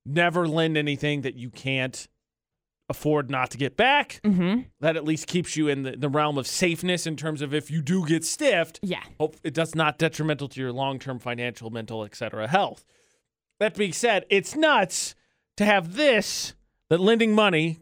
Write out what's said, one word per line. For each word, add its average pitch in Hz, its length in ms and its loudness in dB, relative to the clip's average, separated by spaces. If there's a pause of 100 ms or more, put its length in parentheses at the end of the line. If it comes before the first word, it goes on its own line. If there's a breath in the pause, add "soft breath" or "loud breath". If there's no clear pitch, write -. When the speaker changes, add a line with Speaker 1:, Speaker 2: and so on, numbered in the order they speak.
Speaker 1:
never 170 400 2
lend 160 320 2
anything 147 440 0
that 131 140 -6
you 123 140 -12
can't 131 600 -4 (800)
afford 147 420 0
not 127 200 0
to 113 60 -12
get 135 200 -4
back. 269 480 2
Speaker 2:
Mm-hmm. 196 380 2 (180)
Speaker 1:
That 160 160 2
at 151 80 -6
least 156 220 -2
keeps - 280 -2
you 156 140 2
in 139 140 -2
the, 131 120 -8
the 143 140 -4
realm 151 280 0
of 127 80 -2
safeness 175 640 0
in 160 80 -6
terms 147 260 -6
of 143 120 -4
if 147 180 -4
you 160 100 -2
do 170 240 0
get 160 200 0
stiffed, 190 580 0
Speaker 2:
Yeah. 180 200 -6 (180)
Speaker 1:
hope 156 240 -4
it 151 80 -6
does - 200 -2
not 156 240 2
detrimental 151 520 -2
to - 100 -12
your 127 140 -4
long-term 135 460 -6
financial, 120 500 -6
mental, 110 340 -8
et 104 100 -14
cetera 110 360 -6
health. 170 340 0 (760)
That 214 160 0
being 190 180 -2
said, 214 360 2
it's 196 260 0
nuts 285 600 2 (420)
to 202 80 2
have 190 300 2
this, 254 580 2 (360)
that 170 100 4
lending 220 340 4
money 170 480 4